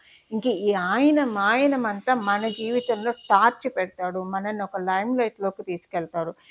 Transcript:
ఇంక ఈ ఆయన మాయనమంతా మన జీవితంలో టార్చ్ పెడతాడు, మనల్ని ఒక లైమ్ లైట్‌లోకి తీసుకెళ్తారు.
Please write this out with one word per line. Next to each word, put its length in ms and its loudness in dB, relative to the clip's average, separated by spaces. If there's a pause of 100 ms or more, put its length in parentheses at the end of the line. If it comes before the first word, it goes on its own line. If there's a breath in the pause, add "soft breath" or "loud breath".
(320 soft breath)
ఇంక 160 -2
ఈ 260 0
ఆయన 500 4
మాయనమంతా 880 2
మన 340 0
జీవితంలో 640 -2
టార్చ్ 640 2
పెడతాడు, 480 -4
మనల్ని 400 -6
ఒక 140 -8
లైమ్ 400 -2
లైట్‌లోకి 460 -4
తీసుకెళ్తారు. 720 -6 (160 soft breath)